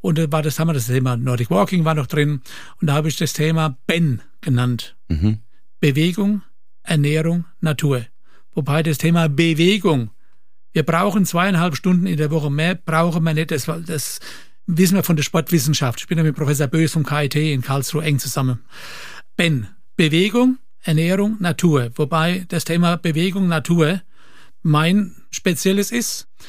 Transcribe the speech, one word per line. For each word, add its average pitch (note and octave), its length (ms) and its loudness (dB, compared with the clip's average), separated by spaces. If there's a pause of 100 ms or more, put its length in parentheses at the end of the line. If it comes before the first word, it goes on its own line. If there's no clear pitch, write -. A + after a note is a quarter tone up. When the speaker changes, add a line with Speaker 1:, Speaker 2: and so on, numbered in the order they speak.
Speaker 1:
Und F3 160 0
da D#3+ 160 0
war D#3 100 2
das, D3 160 -2
haben D#3+ 100 2
wir E3 60 2
das B2 120 -2
Thema B2+ 300 2
Nordic B2 340 0
Walking F#3 340 2
war D#3+ 100 2
noch C#3 120 -2
drin. D3 340 0 (400)
Und F3 60 0
da C#3 80 4
habe D#3 140 2
ich D3 80 -4
das D#3+ 160 -2
Thema D#3 440 0 (100)
Ben D#3+ 360 2 (180)
genannt. B2 560 0 (120)
Speaker 2:
Mhm. G2+ 320 0 (400)
Speaker 1:
Bewegung, F3 600 2 (400)
Ernährung, D#3+ 600 2 (160)
Natur. C#3 460 0 (480)
Wobei D3+ 280 0
das D#3 160 0
Thema E3 300 4
Bewegung, E3 840 2 (600)
wir D#3+ 120 2
brauchen F3+ 420 2
zweieinhalb E3+ 500 2
Stunden F3+ 300 2
in F3 100 0
der D3 140 0
Woche, D3+ 200 0
mehr D#3+ 260 0
brauchen E3 480 0
wir D#3+ 100 2
nicht. D#3+ 160 0
Das, D#3 180 -2 (180)
das D#3+ 340 -6 (460)
wissen F3+ 280 4
wir F#3+ 80 4
von E3+ 140 2
der D3 80 0
Sportwissenschaft. D3 760 0
Ich - 60 -12
bin E3+ 100 -2
ja D#3+ 80 2
mit D3+ 120 2
Professor C#3+ 320 0
Bös D#3+ 240 2
vom D#3 120 0
K D3 200 0
I C#3 40 0
T D3+ 240 0
in C3 80 0
Karlsruhe C#3 440 -2
eng D3 140 2
zusammen. C3 420 -2 (760)
Ben, D3 300 2 (300)
Bewegung, G#3 640 4 (260)
Ernährung, F#3 540 2
Natur. D#3 560 2
Wobei E3 540 0
das E3+ 160 -2
Thema F3 320 2
Bewegung, F3 500 0
Natur E3+ 560 2 (600)
mein E3+ 520 2 (160)
spezielles G3 600 0
ist. - 340 -4 (220)